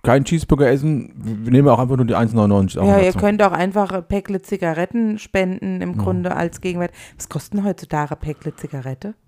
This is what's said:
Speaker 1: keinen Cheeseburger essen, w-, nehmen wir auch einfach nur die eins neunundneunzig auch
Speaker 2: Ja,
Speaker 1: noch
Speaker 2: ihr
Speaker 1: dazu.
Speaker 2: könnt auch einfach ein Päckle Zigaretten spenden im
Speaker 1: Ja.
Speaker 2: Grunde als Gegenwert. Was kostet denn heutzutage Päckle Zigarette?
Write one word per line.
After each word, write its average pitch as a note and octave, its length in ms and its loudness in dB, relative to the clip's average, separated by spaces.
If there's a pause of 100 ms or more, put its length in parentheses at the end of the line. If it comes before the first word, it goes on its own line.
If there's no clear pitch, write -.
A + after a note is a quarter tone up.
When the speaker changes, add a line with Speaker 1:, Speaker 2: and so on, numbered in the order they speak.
Speaker 1:
keinen C3 220 4
Cheeseburger D3 440 2
essen, C#3 460 -2
w-, A2 360 -6
nehmen C#3 160 6
wir C3 60 8
auch A2 60 4
einfach B2+ 160 0
nur B2+ 100 2
die A2+ 100 0
eins A2 180 2
neunundneunzig G2+ 460 2
auch G3 60 0
Speaker 2:
Ja, G3+ 80 6
Speaker 1:
noch G3+ 80 6
Speaker 2:
ihr F#3 60 4
Speaker 1:
dazu. F#3 120 0
Speaker 2:
könnt G#3 240 2
auch G3 80 4
einfach F#3 400 -2
ein F#3 160 -6
Päckle G3 340 -4
Zigaretten G3 800 -2
spenden F#3 600 -2
im F3+ 140 -6
Speaker 1:
Ja. - 80 -2
Speaker 2:
Grunde F3+ 320 -2
als E3+ 260 -4
Gegenwert. F3 300 -4 (260)
Was - 120 -16
kostet - 240 -8
denn G3+ 100 -2
heutzutage D#3 520 -4
Päckle D3+ 400 -10
Zigarette? C3+ 580 -10 (140)